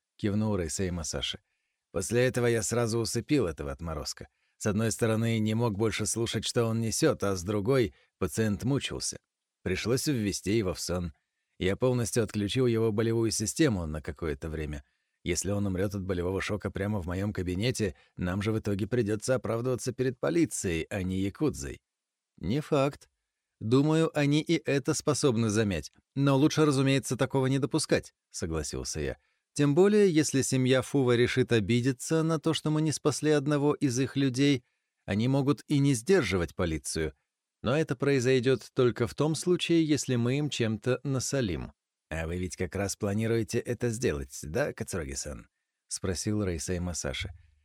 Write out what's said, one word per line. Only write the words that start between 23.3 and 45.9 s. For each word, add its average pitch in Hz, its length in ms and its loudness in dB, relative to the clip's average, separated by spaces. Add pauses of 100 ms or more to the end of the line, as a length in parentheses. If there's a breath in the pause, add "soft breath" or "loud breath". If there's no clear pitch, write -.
Думаю, 151 580 2
они 147 220 4
и 160 240 0
это 139 300 0
способны 120 560 2
замять. 101 420 0 (240)
Но 139 220 4
лучше, 151 260 4
разумеется, 135 540 2
такого 131 300 2
не 135 120 2
допускать", — - 540 0 (180)
согласился 78 680 -4
я. 65 160 -4 (360)
"Тем 143 220 2
более, 202 340 6
если 151 320 2
семья 131 400 2
Фува 123 340 2
решит 120 360 2
обидеться 120 720 2
на 160 160 0
то, 156 160 0
что - 160 -2
мы 156 100 2
не 156 100 2
спасли - 380 0
одного 147 460 2
из 127 240 0
их 135 160 -2
людей, 139 480 2 (420)
они 107 220 0
могут 135 400 2
и 151 100 2
не 139 160 4
сдерживать 110 640 2
полицию. 80 580 -2 (480)
Но 127 160 0
это 156 180 0
произойдет 131 800 2
только 123 320 2
в - 80 -4
том 151 220 0
случае, 170 520 2
если 131 280 0
мы 123 240 2
им 151 100 -2
чем-то 117 540 0
насолим". 120 680 -2 (380)
"А 80 160 -4
вы 82 120 -4
ведь 92 200 -6
как 90 180 -4
раз 98 200 -2
планируете 113 640 -2
это 120 300 -2
сделать, 104 520 -4
да, 104 320 -4
Кацураги-сан?" — 69 720 -8 (400)
спросил 104 560 -4